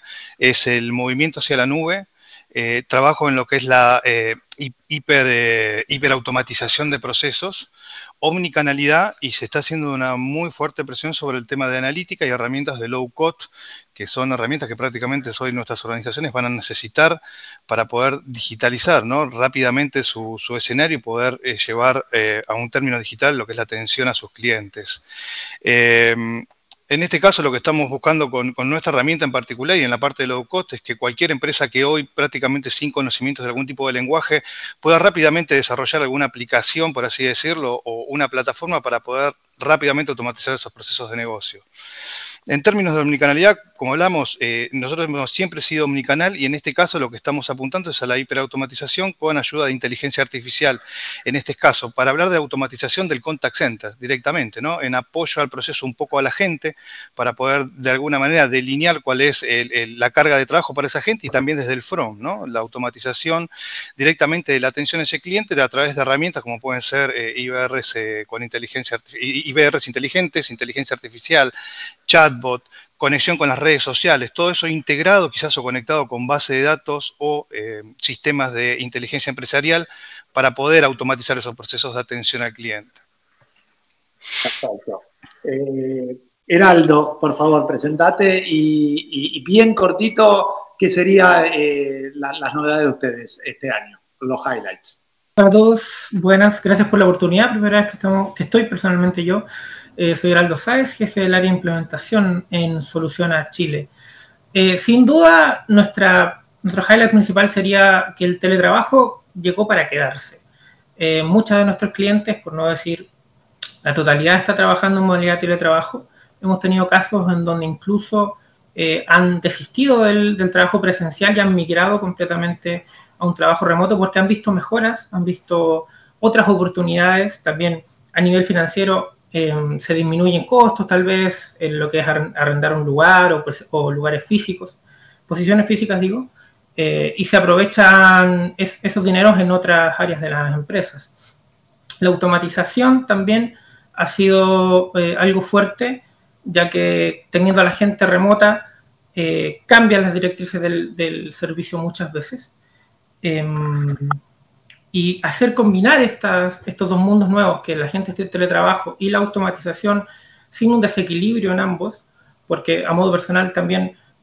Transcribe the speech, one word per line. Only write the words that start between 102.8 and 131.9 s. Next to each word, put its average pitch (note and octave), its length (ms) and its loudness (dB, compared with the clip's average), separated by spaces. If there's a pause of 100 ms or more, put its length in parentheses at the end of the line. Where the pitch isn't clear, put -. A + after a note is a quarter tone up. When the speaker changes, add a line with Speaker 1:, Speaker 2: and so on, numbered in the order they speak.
Speaker 3:
Soluciona D#3+ 680 -2
Chile. D3 400 -4 (640)
Eh, F#3 240 4
sin A#3+ 280 6
duda, D#4+ 640 6
nuestra, F#3+ 800 4 (180)
nuestro F3+ 240 -2
highlight A3+ 240 6
principal G3+ 380 4
sería G3 680 2
que F#3 60 -2
el F3+ 160 0
teletrabajo F#3+ 920 4
llegó F3+ 340 -2
para E3+ 220 2
quedarse. C#3+ 500 -6 (560)
Eh, D#3+ 260 0
muchos G3+ 360 4
de G3+ 80 4
nuestros G3+ 260 -2
clientes, G#3 500 0
por D#3+ 120 -12
no D#3+ 140 -2
decir E3 420 -6 (720)
la C#3+ 100 0
totalidad, D3+ 440 4
está F#3+ 180 0
trabajando F#3+ 460 2
en F#3+ 40 4
modalidad F3 280 2
de F3 80 -2
teletrabajo. E3+ 640 0 (340)
Hemos F#3+ 180 0
tenido F#3 280 2
casos F#3 420 2
en E3+ 140 0
donde E3+ 220 -2
incluso, G#3 680 -2 (380)
eh, D#3+ 320 -2
han F3 360 4
desistido A#3+ 600 0
del, G#3 360 4
del F#3 120 0
trabajo F#3 300 2
presencial F#3 560 0
y G#3 60 2
han G3 120 2
migrado F3+ 460 0
completamente F3 880 -6 (320)
a F3+ 80 -4
un F3 80 2
trabajo E3+ 300 2
remoto F3 340 2
porque F#3+ 220 0
han F#3+ 80 4
visto G#3 240 0
mejoras, A3+ 640 -2
han F3+ 100 -2
visto E3+ 640 0 (340)
otras A3 300 4
oportunidades. F3+ 920 2
También E3 400 -2 (300)
a - 80 -2
nivel F3+ 240 4
financiero, F3+ 720 0 (160)
eh, D#3+ 240 0 (240)
se - 140 -4
disminuyen E3 520 0
costos, A#3 400 4
tal F#3 200 2
vez, F#3+ 520 -2
en D3+ 220 -4
lo D3+ 100 -2
que D#3 100 0